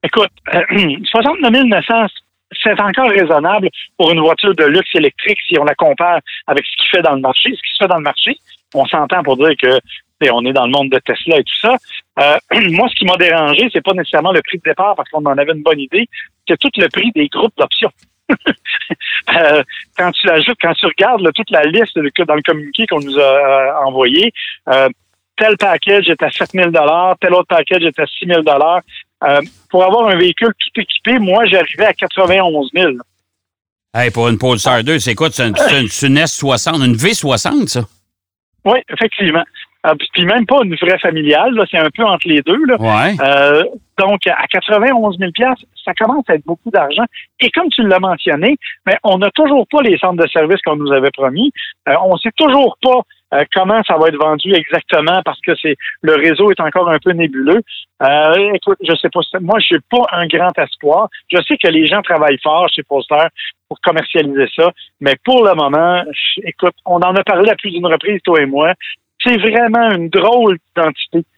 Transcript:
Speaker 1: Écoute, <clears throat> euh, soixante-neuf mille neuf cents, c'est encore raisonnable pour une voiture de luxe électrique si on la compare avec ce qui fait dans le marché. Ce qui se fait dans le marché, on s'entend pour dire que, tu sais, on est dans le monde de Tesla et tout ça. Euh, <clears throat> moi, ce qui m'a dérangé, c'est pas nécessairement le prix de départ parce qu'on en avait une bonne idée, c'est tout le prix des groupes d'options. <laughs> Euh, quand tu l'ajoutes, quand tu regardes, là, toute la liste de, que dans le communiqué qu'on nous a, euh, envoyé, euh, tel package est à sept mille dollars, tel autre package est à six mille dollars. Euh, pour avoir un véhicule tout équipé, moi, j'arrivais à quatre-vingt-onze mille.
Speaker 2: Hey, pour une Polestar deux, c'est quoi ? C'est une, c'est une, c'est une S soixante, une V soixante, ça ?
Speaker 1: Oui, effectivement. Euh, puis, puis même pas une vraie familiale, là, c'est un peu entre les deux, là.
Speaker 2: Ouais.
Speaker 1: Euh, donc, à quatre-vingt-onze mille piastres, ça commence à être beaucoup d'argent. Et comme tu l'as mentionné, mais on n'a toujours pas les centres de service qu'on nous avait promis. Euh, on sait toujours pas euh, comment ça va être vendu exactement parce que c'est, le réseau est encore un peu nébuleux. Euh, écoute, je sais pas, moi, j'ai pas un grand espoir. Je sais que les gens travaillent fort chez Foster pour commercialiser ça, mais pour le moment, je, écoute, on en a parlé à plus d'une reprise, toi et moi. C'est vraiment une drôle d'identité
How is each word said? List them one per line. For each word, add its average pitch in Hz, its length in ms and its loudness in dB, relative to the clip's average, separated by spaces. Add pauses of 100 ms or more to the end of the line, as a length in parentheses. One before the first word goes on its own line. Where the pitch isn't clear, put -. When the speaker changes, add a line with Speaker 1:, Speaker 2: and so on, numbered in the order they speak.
Speaker 1:
Écoute, 196 360 -2
<clears throat> - 140 -10
euh, 175 80 0 (440)
soixante-neuf 269 460 0
mille 254 180 4
neuf 185 160 0
cents, 226 200 0 (560)
c'est 214 200 0
encore 220 280 0
raisonnable 180 600 2 (280)
pour 165 140 2
une 165 80 2
voiture 165 340 0
de 160 120 2
luxe 160 300 0
électrique 160 520 0
si 165 100 0
on 143 60 0
la 147 120 0
compare 170 440 0 (280)
avec 139 180 -2
ce - 180 -4
qui - 60 0
fait 180 120 2
dans 156 140 2
le 135 60 -4
marché. 131 300 0
Ce - 100 -10
qui - 120 -8
se - 100 -2
fait 190 60 0
dans 175 80 2
le 151 60 -4
marché, 180 340 -4 (360)
on 139 120 0
s'entend 160 380 -2
pour 135 140 0
dire 151 240 4
que, 131 180 4
tu - 480 -6
sais, 123 40 2
on 120 140 0
est 131 80 -2
dans 131 120 0
le 123 60 -2
monde 139 180 0
de 135 100 0
Tesla 151 400 -2
et 120 40 0
tout - 180 -6
ça. 240 140 2 (440)
Euh, 147 180 2 (140)
<clears throat> 208 180 0
moi, 190 200 0
ce - 60 -8
qui 196 100 -2
m'a 180 120 2
dérangé, 165 560 0
c'est 156 100 -2
pas 196 100 0
nécessairement 175 380 -2
le 170 120 2
prix - 160 -10
de - 40 -18
départ 190 320 0
parce 147 140 -8
qu'on 151 160 -4
en 139 120 0
avait 143 140 0
une 151 120 -4
bonne 156 160 2
idée, 180 280 -4 (400)
c'est 170 100 0
tout 277 200 -2
le 180 100 0
prix 202 260 -2
des 294 140 0
groupes 220 300 -4
d'options. - 340 -2 (380)
<laughs> 269 60 2 (1000)
Euh, 151 280 2 (340)
quand 180 140 0
tu - 160 -2
l'ajoutes, 170 340 0
quand 170 120 0
tu 208 120 -2
regardes, 196 360 0
là, 165 120 2
toute - 160 -6
la 160 140 2
liste 180 340 0
de, 147 120 -2
que 175 140 -2
dans 151 120 0
le 151 60 -2
communiqué 151 440 -4
qu'on 160 140 -2
nous 139 180 -4
a, 147 40 4
euh, 139 640 2
envoyé, 135 460 0 (360)
euh, 135 220 4 (480)
tel 214 200 2
package 196 520 0
est 160 120 -2
à 151 80 -2
sept - 240 -6
mille 180 180 0
dollars, 165 500 2
tel 180 120 2
autre 180 140 2
package 170 360 0
est 160 160 -2
à 151 60 0
six - 200 -12
mille 170 180 2
dollars. 156 380 2 (420)
Euh, 143 160 2 (300)
pour 185 160 4
avoir 220 240 2
un 185 80 0
véhicule 180 420 2
tout - 220 -6
équipé, - 380 -2
moi, 208 260 2
j'arrivais 180 400 0
à 202 80 2
quatre-vingt-onze 180 800 0
mille. 156 260 0 (920)
Speaker 2:
Hey, 120 180 0
pour 117 160 0
une 117 100 0
Polestar 123 460 0
deux, 151 160 0
c'est 120 160 -2
quoi ? 156 160 0
C'est 123 160 -2
une, 104 80 -4
c'est - 260 2
une, 113 60 -2
c'est - 200 -4
une 135 100 4
S 160 160 0
soixante, 139 500 -2
une 123 120 2
V 156 180 0
soixante, 165 560 -2
ça ? 117 160 -4 (800)
Speaker 1:
Oui, 240 140 4 (100)
effectivement. 170 540 -2 (420)
Euh, 156 100 4
puis, - 180 -8
puis 175 120 0
même 214 200 2
pas 269 180 4
une 175 120 -2
vraie 180 240 0
familiale, 160 540 2
là, 220 160 2
c'est 180 80 -2
un 156 160 2
peu 226 100 -2
entre 190 240 0
les 151 140 2
deux, 196 240 0
là. 254 140 2
Speaker 2:
Ouais. 113 420 2
Speaker 1:
Euh, 143 420 4 (360)
donc, 196 280 0
à - 200 -2
quatre-vingt-onze 208 720 0
mille 180 140 -6
piastres, 247 320 -2 (180)
ça 180 100 -8
commence 240 360 -2
à 170 60 4
être 151 100 -4
beaucoup 170 260 -8
d'argent. 165 320 0 (380)
Et 240 100 0
comme 349 180 -2
tu 233 160 -2
l'as 185 140 4
mentionné, 185 560 0 (320)
mais 190 160 0
on 190 140 2
n'a 196 140 0
toujours 285 360 2
pas 294 140 0
les 208 160 2
centres 180 260 0
de 156 60 0
service 165 360 0
qu'on 151 120 -2
nous 143 160 -2
avait 135 180 2
promis. 139 400 -2 (380)
Euh, 135 60 2 (100)
on 285 120 2
sait 226 200 -4
toujours 277 440 2
pas 254 200 2 (320)
euh, 143 100 2 (100)
comment 196 340 2
ça 170 100 0
va 160 120 4
être 147 80 -4
vendu 156 360 0
exactement 165 720 0
parce 147 200 -6
que 175 160 0
c'est, 151 140 -2 (260)
le 156 140 2
réseau 165 360 2
est 185 100 0
encore 175 280 0
un 156 100 2
peu 185 120 0
nébuleux. 160 500 2 (420)
Euh, 156 500 2
écoute, 190 240 -2 (100)
je 165 140 2
sais 170 100 0
pas, 175 100 -2 (200)
moi, 185 180 0
j'ai 170 200 0 (100)
pas 240 220 2
un 170 160 -2
grand 170 320 0
espoir. 156 500 0 (220)
Je 175 60 2 (100)
sais 294 100 0
que 196 100 0
les 160 200 2
gens 190 160 0
travaillent 151 400 0
fort 160 300 2
chez 151 140 -6
Foster 147 380 0 (420)
pour - 140 -16
commercialiser 147 720 0
ça, 170 160 2 (300)
mais 139 140 0 (100)
pour 254 200 4
le 190 100 4
moment, 165 560 0
je, - 360 -6
écoute, 175 280 -4 (100)
on 175 120 0
en 180 180 0
a 190 80 0
parlé 202 260 2
à 202 60 2
plus 190 160 -10
d'une 175 160 -4
reprise, 180 360 -2
toi 170 180 2
et 143 40 2
moi. 147 280 0 (520)
C'est 240 120 2
vraiment 226 540 2
une 170 180 -4
drôle 196 480 2 (180)
d'identité 165 500 -2 (120)